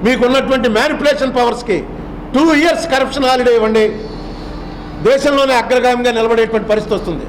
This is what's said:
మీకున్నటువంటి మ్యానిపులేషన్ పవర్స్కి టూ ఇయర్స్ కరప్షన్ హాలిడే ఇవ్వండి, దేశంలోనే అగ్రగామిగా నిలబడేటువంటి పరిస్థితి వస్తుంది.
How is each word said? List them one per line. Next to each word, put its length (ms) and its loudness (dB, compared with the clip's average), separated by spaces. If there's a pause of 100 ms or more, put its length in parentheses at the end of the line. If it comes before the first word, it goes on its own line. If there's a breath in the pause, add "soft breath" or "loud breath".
మీకున్నటువంటి 600 2 (120)
మ్యానిపులేషన్ 600 0
పవర్స్కి 400 0 (540)
టూ 100 4 (180)
ఇయర్స్ 320 0
కరప్షన్ 360 0
హాలిడే 280 4
ఇవ్వండి, 280 2 (1200)
దేశంలోనే 540 2
అగ్రగామిగా 560 2
నిలబడేటువంటి 540 0
పరిస్థితి 260 0
వస్తుంది. 320 -6